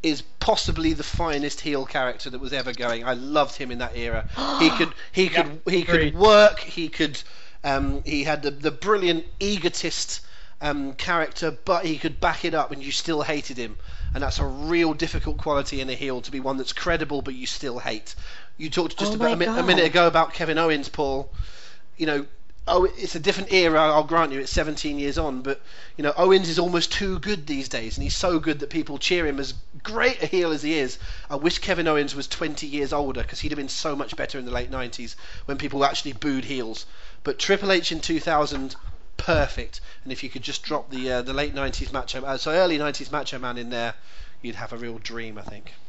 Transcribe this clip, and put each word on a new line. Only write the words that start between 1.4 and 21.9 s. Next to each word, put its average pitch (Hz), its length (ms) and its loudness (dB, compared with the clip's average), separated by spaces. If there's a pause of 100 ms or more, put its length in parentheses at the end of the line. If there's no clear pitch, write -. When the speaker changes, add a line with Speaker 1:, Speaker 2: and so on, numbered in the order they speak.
Speaker 1:
heel 139 240 -2
character 127 460 -2
that 123 100 -6
was 131 140 -6
ever 127 180 -4
going. 117 320 -2
I 127 80 0
loved 139 440 0
him 127 140 -6
in 120 80 -6
that 120 160 -4
era. 117 300 -2 (100)
Speaker 2:
<gasps> - 240 -2
Speaker 1:
He 160 120 6
could, 160 220 0 (200)
he 185 140 4
Speaker 3:
Yeah, 165 160 2
Speaker 1:
could, 151 180 -4 (100)
he 175 120 2
Speaker 3:
agreed. 160 300 4
Speaker 1:
could 165 60 -4
work. 208 420 10
He 165 280 -4
could, 151 340 -2 (400)
um, 139 420 0
he 143 200 0
had 147 180 0
the, 143 80 0
the 147 200 -2
brilliant 175 560 2 (120)
egotist, 175 840 -2 (400)
um, 143 320 -2
character, 165 560 0 (160)
but 190 180 4
he 156 140 0
could 156 220 -2
back 170 260 2
it 160 80 0
up, 143 180 0
and 139 100 -8
you 139 80 -6
still 156 300 0
hated 143 380 -2
him. 113 180 -6 (380)
And 120 80 -2
that's 131 160 -2
a 143 80 2
real 156 480 2
difficult 156 440 -2
quality 139 420 6
in 131 100 -2
a 127 40 -2
heel, 127 260 -2
to - 100 -6
be 139 80 -4
one 135 180 0
that's 131 160 -2
credible 151 480 0
but 131 140 -6
you 127 120 -6
still 127 340 -4
hate. 113 340 -4 (420)
You 156 140 -6
talked 170 260 0
just 208 160 0
Speaker 2:
Oh 220 40 -2
Speaker 1:
about 233 160 4
a, - 40 2
Speaker 2:
my 175 100 4
Speaker 1:
mi-, - 0 -
a 226 100 0
Speaker 2:
God. 180 100 2
Speaker 1:
minute 180 180 6
ago 170 220 6
about 160 280 6
Kevin 160 220 0
Owens, 156 320 2
Paul. 139 400 -2 (680)